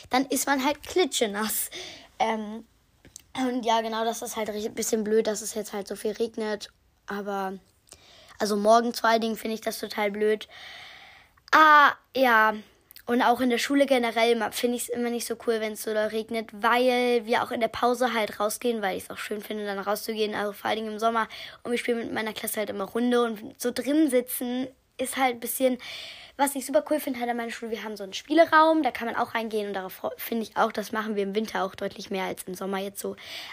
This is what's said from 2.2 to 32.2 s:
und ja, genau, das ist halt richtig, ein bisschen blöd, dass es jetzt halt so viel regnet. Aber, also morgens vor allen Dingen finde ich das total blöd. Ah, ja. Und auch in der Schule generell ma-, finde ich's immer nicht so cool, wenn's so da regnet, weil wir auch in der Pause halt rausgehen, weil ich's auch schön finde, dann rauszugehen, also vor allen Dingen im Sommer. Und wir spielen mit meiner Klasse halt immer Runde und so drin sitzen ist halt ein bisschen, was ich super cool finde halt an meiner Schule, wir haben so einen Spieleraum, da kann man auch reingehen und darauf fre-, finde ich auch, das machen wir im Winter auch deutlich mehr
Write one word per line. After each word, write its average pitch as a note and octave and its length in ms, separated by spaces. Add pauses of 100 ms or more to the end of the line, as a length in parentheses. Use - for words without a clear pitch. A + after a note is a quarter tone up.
und B3+ 280
ja, A3+ 160
genau, A3+ 240
das A3+ 180
ist A#3 140
halt G#3+ 120
richtig, G#3 220
ein - 40
bisschen A3 300
blöd, G#3+ 220
dass G#3+ 160
es G#3 120
jetzt G#3 180
halt G3+ 160
so G3+ 80
viel G#3+ 160
regnet. G#3+ 580 (360)
Aber, G3 480 (840)
also G#3 180
morgens A3+ 440
vor A3+ 100
allen A3+ 100
Dingen A3 160
finde A3 180
ich A3 60
das - 180
total G#3 320
blöd. G#3+ 380 (1040)
Ah, D4+ 400 (240)
ja. A3+ 380 (520)
Und A#3+ 160
auch A#3+ 180
in B3+ 80
der A#3 100
Schule C#4 280
generell A#3 500
ma-, G#3+ 140
finde A#3+ 260
ich's - 140
immer A#3+ 180
nicht A#3 180
so A#3 80 (120)
cool, A3+ 140
wenn's G#3+ 220
so A3 120
da G#3+ 120
regnet, A3 460
weil A#3+ 720
wir A3+ 180
auch - 80
in A#3+ 100
der A3 80
Pause A#3+ 440
halt G#3+ 260
rausgehen, A3 440
weil F#3 160
ich's F#3 100
auch G3 80
schön G#3+ 240
finde, G#3 240
dann G3+ 140
rauszugehen, G#3 560
also G3+ 180
vor A3 160
allen G#3+ 80
Dingen A3 160
im G#3+ 60
Sommer. A3+ 280 (360)
Und - 80
wir A#3+ 80
spielen A#3 200
mit A#3 140
meiner A3 220
Klasse A3 260
halt G#3 80
immer G3+ 160
Runde A#3+ 380
und A3 380
so B3 100
drin C#4 400
sitzen B3 580 (300)
ist B3+ 180
halt B3+ 200
ein A#3 40
bisschen, B3+ 380 (580)
was C#4 180
ich C4 120
super D4 240
cool D4+ 100
finde B3+ 200
halt A#3+ 100
an A#3+ 60
meiner A#3 140
Schule, A3+ 200
wir G#3 140
haben G#3+ 120
so G3+ 80
einen F#3+ 80
Spieleraum, D#4+ 720
da B3 80
kann A#3 160
man A3+ 100
auch A#3 180
reingehen A3 340
und G3 60
darauf F#3 200
fre-, - 240
finde A#3 240
ich - 140
auch, A3 160
das G3+ 200
machen A3 240
wir G3+ 60
im G3 120
Winter G#3 300
auch F#3+ 100
deutlich G3 360
mehr F#3+ 140